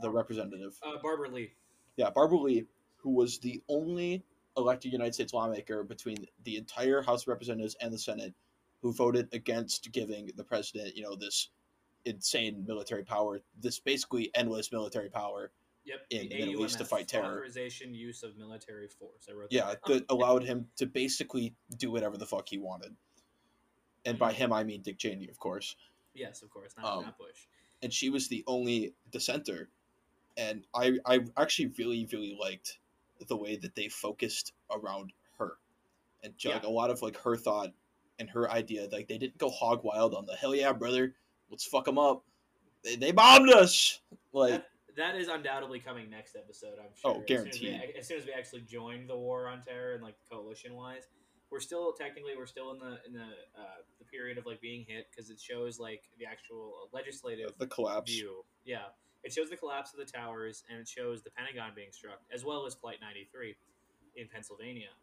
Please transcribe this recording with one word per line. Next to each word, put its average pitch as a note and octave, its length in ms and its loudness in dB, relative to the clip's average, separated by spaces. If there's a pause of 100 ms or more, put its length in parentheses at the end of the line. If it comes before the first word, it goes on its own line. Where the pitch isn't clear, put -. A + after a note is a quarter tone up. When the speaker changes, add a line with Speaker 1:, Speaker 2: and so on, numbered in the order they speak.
Speaker 1:
the A2+ 80 -2
Speaker 2:
um, A2 60 0
Speaker 1:
representative. G2+ 680 -4
Speaker 2:
uh, D3+ 180 -8
Barbara D3 280 -2
Lee. B2 220 -10 (440)
Speaker 1:
Yeah, A2 140 4
Barbara D#3 300 6
Lee, B2+ 260 4 (320)
who C3+ 140 -2
was B2 280 4
the C3 300 -6
only F3 540 0 (340)
elected B2+ 340 2
United B2 220 0
States - 200 -4
lawmaker A2 500 -2
between G#2 420 -8 (180)
the A2 140 -6
entire C3 460 2
House B2 200 2
of - 40 -6
Representatives A2+ 520 -2
and A#2 140 -4
the A2 60 -6
Senate G#2+ 340 -6 (480)
who A#2+ 100 0
voted A#2+ 420 2
against A2+ 580 -4
giving G#2 440 -6
the G#2 80 -10
president, G#2 540 -6
you G#2+ 60 -10
know, G2+ 120 -10
this G2+ 340 -4 (540)
insane G#2 640 -2
military G#2+ 360 -4
power, G#2 360 0 (220)
this A#2 180 -4
basically C3 540 0
endless A2+ 380 0
military G#2+ 380 -4
power G#2 420 -6 (320)
Speaker 2:
Yep, G2+ 260 -14
Speaker 1:
in A2 140 -4
Speaker 2:
the F#2+ 60 -8
Speaker 1:
the G2+ 100 -6
Middle G#2 260 -2
East - 140 -4
to A#2 40 -6
Speaker 2:
A - 20 -4
U - 0 -
M - 0 -
F, - 40 -8
Speaker 1:
fight G2+ 180 0
terror. A2 180 0
Speaker 2:
authorization B2 680 -8
use A#2 300 -12
of G#2 140 -14
military G#2+ 500 -14
force. - 420 -20
I G2+ 40 -16
wrote G#2 180 -12
that B2 40 2
Speaker 1:
Yeah, A2 100 2
Speaker 2:
down. G#2 160 -4
<laughs> - 40 -14
Speaker 1:
that C3 240 4
allowed B2 340 6
him B2 240 -4 (100)
to C3 100 0
basically C3 680 -2 (240)
do A#2+ 140 -4
whatever G#2 260 -2
the G#2 80 -10
fuck G2 240 -4
he G2+ 80 -6
wanted. F#2+ 380 -10 (1080)
And A#2+ 140 -2
by A#2 140 4
Speaker 2:
Mm-hmm. A2 100 -4
Speaker 1:
him, A#2+ 120 4
I A2 100 2
mean G#2 180 -6
Dick F#2+ 160 -8
Cheney, G2 320 -6
of - 80 -20
course. F#2+ 380 -6 (400)
Speaker 2:
Yes, A#2+ 260 -12
of G#2 80 -20
course, G2+ 260 -20
not, A2+ 100 -8
Speaker 1:
Um, G2 180 -2
Speaker 2:
not - 160 -14
Bush. - 260 -20 (380)
Speaker 1:
and B2 100 -4
she C3 160 0
was C3+ 200 0
the A2+ 180 -4
only A#2+ 480 0 (160)
dissenter. A2+ 580 -4 (680)
And A2 360 -4
I, B2+ 320 4
I B2+ 140 8 (180)
actually D3 300 2 (100)
really, A#2 340 0
really G#2 280 -6
liked F#2+ 400 -6 (480)
the A#2 100 -2
way G#2 180 -4
that G2 200 -10
they G#2 120 -2
focused - 680 -6 (180)
around G2 420 -6 (240)
her. F#2+ 200 -6 (640)
And, G#2+ 160 -14
Speaker 2:
Yeah. B2+ 140 -2
Speaker 1:
like, A2 100 -4
a G#2+ 60 -4
lot A2+ 200 2
of, A#2 140 -2
like, G#2+ 180 -4
her A#2+ 160 2
thought G#2 360 -2 (440)
and A2 140 -10
her A#2+ 180 2
idea, A2 420 -2
like, G#2+ 160 -6
they - 120 -6
didn't B2+ 180 -4
go C#3 120 0
hog A#2+ 340 0
wild A2 320 4
on G2+ 100 -6
the, F#2 100 -6
"Hell C3+ 200 0
yeah, C#3 180 4
brother, B2+ 400 0 (360)
let's - 160 -8
fuck C#3 220 0
'em C#3 120 4
up. C#3+ 240 6 (600)
They, A#2 120 -2
they C3+ 160 2
bombed C4 380 12
us!" G3 520 12 (320)
Like, C3 180 6
Speaker 2:
That, - 180 0 (260)
that E3+ 200 0
is F3+ 120 -2
undoubtedly C3+ 520 -4
coming A#2+ 300 -10
next A2 260 -16
episode, G#2 440 -16
I'm G#2 140 -20 (100)
Speaker 1:
Oh, B2+ 160 2
Speaker 2:
sure. G#2+ 100 -10
As B2+ 120 4
soon F#2+ 100 -8
as - 100 -8
we, G#2+ 80 -4
Speaker 1:
guaranteed. - 280 -8
Speaker 2:
as - 100 -12
soon E3 100 -6
as C#3+ 80 -10
we C3+ 60 -10
actually B2 300 -10
join A#2 460 -12
the B2+ 100 -6
war B2+ 300 -4
on B2 140 -10
terror B2 320 -8
and, A2+ 100 -10
like, G#2+ 120 -16 (140)
coalition-wise. B2 800 -14 (420)
We're C#3 100 -8
still, E3+ 340 -2
technically, C#3+ 440 -10
we're B2+ 80 -12
still C3 260 -12
in C3 80 -14
the, B2 260 -12
in B2 80 -18
the, A#2 160 -14 (260)
uh, F#2+ 260 -18 (180)
the - 60 -20
period B2 320 -10
of, A#2+ 80 -10
like, A2+ 160 -10
being A#2+ 240 -12
hit, A2 300 -14
'cause A2 140 -16
it A2 100 -20
shows, A#2+ 400 -6
like, A2 380 -12
the A#2 80 -14
actual A2 680 -16
legislative B2+ 640 -10
Speaker 1:
The C3 100 -6
collapse. A#2 440 -2
Speaker 2:
view. G2+ 340 -8 (180)
Yeah. A2 260 -10 (340)
It G#2+ 100 -12
shows D#3 160 -2
the F3 80 -12
collapse C#3 360 -10
of C#3+ 60 -14
the C#3 60 -12
towers, A2+ 640 -12
and A#2 100 -14
it A2+ 80 -16
shows A#2+ 360 -8
the - 80 -18
Pentagon B2 440 -10
being G2+ 160 -16
struck, G2+ 300 -18 (100)
as B2 140 -10
well C#3+ 200 -6
as B2 100 -12
Flight - 260 -14
ninety-three G#2 560 -16 (580)
in A#2 140 -16
Pennsylvania. A2 640 -14 (120)